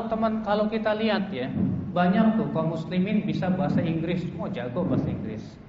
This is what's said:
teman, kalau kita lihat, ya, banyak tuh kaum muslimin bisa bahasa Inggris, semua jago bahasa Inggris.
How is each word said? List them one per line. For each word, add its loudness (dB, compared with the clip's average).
teman, 0
kalau 2
kita 0
lihat, 0
ya, -4
banyak 4
tuh 2
kaum 0
muslimin 0
bisa 0
bahasa 2
Inggris, 0
semua -6
jago -4
bahasa 0
Inggris. -6